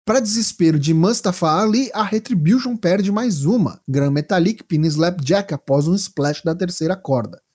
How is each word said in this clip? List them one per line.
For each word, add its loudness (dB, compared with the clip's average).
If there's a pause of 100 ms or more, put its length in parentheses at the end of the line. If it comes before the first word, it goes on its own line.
Pra 2
desespero 0
de 0
Mustafa 2
Ali, 0
a -4
Retribution 0
perde 0
mais -2
uma. 0
Gran 0
Metalik 0
pina 0
Slapjack 0
após 0
um 2
splash -4
da 0
terceira -4
corda. -4 (140)